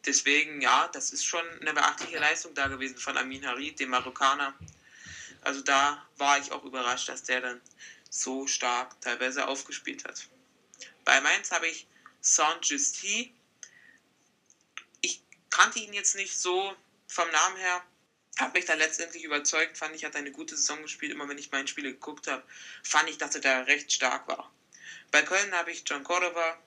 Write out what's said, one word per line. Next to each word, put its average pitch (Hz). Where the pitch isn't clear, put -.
Deswegen, 147
ja, 131
das -
ist -
schon 170
eine 151
beachtliche -
Leistung 156
da 139
gewesen 131
von 139
Amin 131
Harit, 135
dem 131
Marokkaner. 135
Also 135
da 143
war 139
ich 139
auch 147
überrascht, 127
dass 127
der 127
dann 123
so 135
stark 123
teilweise 127
aufgespielt -
hat. -
Bei 135
Mainz 175
habe 165
ich -
Saint-Juste. 165
Ich -
kannte 220
ihn 208
jetzt 202
nicht 196
so 190
vom 170
Namen 175
her, 180
hat 135
mich 180
dann 160
letztendlich 160
überzeugt, 151
fand 156
ich, 156
hat 143
eine 143
gute 156
Saison 151
gespielt. 151
Immer 147
wenn 143
ich -
meine 139
Spiele 139
geguckt -
habe, 131
fand 151
ich, 147
dass 147
er 139
da 131
recht 143
stark 131
war. -
Bei 147
Köln 190
habe 170
ich -
John 143
Cordova 170